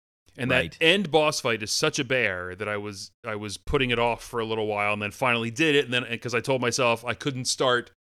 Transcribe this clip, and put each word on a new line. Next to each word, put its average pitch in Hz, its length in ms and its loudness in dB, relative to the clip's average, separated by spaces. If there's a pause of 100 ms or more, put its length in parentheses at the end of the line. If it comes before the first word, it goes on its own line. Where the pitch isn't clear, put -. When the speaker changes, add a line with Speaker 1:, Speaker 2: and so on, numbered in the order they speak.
(360)
Speaker 1:
and 127 140 -2
that 127 60 4
Speaker 2:
Right. 131 260 -2
Speaker 1:
end 175 280 4
boss 151 300 4
fight 113 220 -2
is 107 100 -6
such - 260 0
a 143 60 -2
bear 98 500 -2
that 101 140 -6
I 104 80 -2
was, 104 340 -10 (140)
I 110 120 -6
was 104 200 -8
putting 135 340 0
it 117 80 2
off 117 240 2
for - 160 -6
a 113 60 0
little 110 220 -2
while, 104 260 0
and 104 100 -2
then 104 100 -4
finally 120 380 0
did 147 240 4
it, 143 120 4
and 123 80 -2
then, 117 240 -2
'cause 117 160 -4
I 117 60 0
told 135 200 0
myself 120 460 2
I 117 80 -4
couldn't 127 320 -6
start 123 440 2 (100)